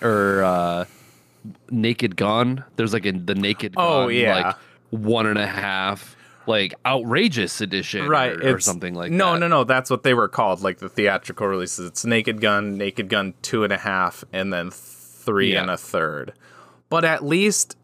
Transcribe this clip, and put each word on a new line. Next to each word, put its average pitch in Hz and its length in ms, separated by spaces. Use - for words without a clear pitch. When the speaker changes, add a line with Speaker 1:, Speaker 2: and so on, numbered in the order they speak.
Speaker 1:
or, 101 420
uh, 87 400
Naked 113 460
Gun? 120 480
There's, 113 160
like, 104 140
a, 98 60
the 92 220
Naked 101 420
Speaker 2:
Oh, 160 300
Speaker 1:
Gun, 120 80
Speaker 2:
yeah. 117 200
Speaker 1:
like, 92 220
one 110 360
and 107 120
a 101 80
half. 98 720
Like, 107 240
outrageous 123 800
edition 95 460
Speaker 2:
Right, 135 240
Speaker 1:
or, 85 100
or 95 40
Speaker 2:
it's 92 100
Speaker 1:
something 90 280
like 87 160
Speaker 2:
no, 180 220
Speaker 1:
that. 170 60
Speaker 2:
no, 170 100
no, 151 160
that's 127 240
what 127 140
they 135 100
were 117 160
called, 95 320
like, 95 180
the 98 120
theatrical 98 560
releases. 90 420
It's - 160
Naked 113 380
Gun, 104 340
Naked 101 320
Gun 98 320
two 110 240
and 101 80
a 95 60
half, 92 440
and 95 200
then 87 180
three - 840
Speaker 1:
Yeah. 95 80
Speaker 2:
and 92 80
a 87 80
third. 78 560
But 165 160
at 160 180
least 190 600